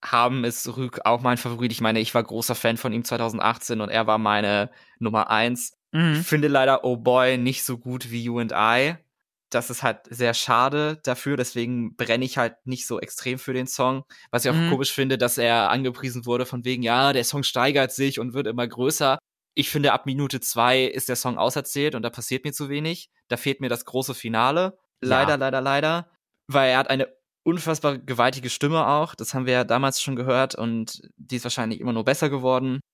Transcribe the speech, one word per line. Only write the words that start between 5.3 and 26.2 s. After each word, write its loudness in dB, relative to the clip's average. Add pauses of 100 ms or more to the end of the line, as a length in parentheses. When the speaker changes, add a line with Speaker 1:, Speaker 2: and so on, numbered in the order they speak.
Speaker 1:
eins. 0 (180)
Speaker 2:
Mhm. 2
Speaker 1:
Ich -4
finde 2
leider 4
Oh 0
Boy 4
nicht -2
so -4
gut -10
wie -6
You -4
and -4
I. 2 (540)
Das -2
ist -8
halt 0 (100)
sehr 0
schade 2
dafür, -2
deswegen -4
brenne 0
ich -6
halt -2 (100)
nicht -6
so -4
extrem -6
für -8
den -4
Song. 0 (260)
Was -2
ich 2
auch 2
Speaker 2:
Mhm. 2
Speaker 1:
komisch 0
finde, 0
dass 0
er 4
angepriesen -2
wurde 0
von -8
wegen, -2
ja, 4
der 2
Song -2
steigert 2
sich -2
und -6
wird -4
immer -4
größer. 0 (340)
Ich -2
finde, 2
ab -2
Minute -2
zwei 4
ist -2
der -2
Song -4
auserzählt 0
und -6
da -4
passiert -6
mir -6
zu -8
wenig. -6 (200)
Da -2
fehlt -2
mir -2
das -4
große -4
Finale. 0 (240)
Speaker 2:
Ja. -2
Speaker 1:
Leider, 4
leider, 0
leider. 0 (360)